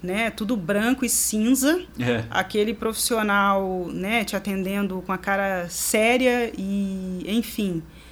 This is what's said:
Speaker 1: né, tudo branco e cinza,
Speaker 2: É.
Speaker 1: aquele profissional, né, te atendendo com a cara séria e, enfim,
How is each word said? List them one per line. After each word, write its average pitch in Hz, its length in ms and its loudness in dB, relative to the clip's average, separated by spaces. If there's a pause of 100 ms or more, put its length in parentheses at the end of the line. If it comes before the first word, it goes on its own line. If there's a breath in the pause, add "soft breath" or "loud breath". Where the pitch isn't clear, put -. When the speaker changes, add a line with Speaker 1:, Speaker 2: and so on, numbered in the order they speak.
Speaker 1:
né, 208 260 -2
tudo 220 260 -2
branco 208 480 0
e 233 60 0
cinza, 254 720 2 (180)
Speaker 2:
É. 120 300 2
Speaker 1:
aquele 208 460 0
profissional, 202 1160 0
né, 202 320 -2
te 202 120 -6
atendendo 190 720 -2
com 196 40 -2
a 185 60 0
cara 196 520 -2
séria 240 880 2
e, 190 720 -4
enfim, 196 540 -2 (300 loud breath)